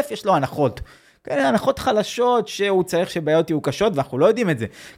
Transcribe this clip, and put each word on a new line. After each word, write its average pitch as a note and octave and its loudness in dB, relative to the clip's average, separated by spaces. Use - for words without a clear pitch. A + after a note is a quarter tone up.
יש G#3 -8
לו F#3+ 4
הנחות. C#3 0
כן, C#4 -2
הנחות C4 2
חלשות A#3 0
שהוא G3 0
צריך F3 -2
שבעיות D#3+ 0
יהיו D#3 0
קשות, G3 -2
ואנחנו C3+ -4
לא D3+ 4
יודעים A3 2
את C3+ -2
זה. A2+ -2